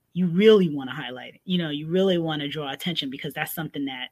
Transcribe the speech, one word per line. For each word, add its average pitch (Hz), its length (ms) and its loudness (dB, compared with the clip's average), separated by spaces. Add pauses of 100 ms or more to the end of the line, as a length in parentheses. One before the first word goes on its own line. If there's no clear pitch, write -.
(120)
you 180 140 0
really 190 420 8
wanna 135 260 -4
highlight 127 420 -10
it. - 80 -20
You 180 140 -2
know, 165 120 -2
you 147 160 -6
really 185 320 2
wanna 151 300 -2
draw 143 220 -6
attention 147 400 -6
because 139 220 -10
that's - 220 -8
something 147 320 -6
that 127 260 -8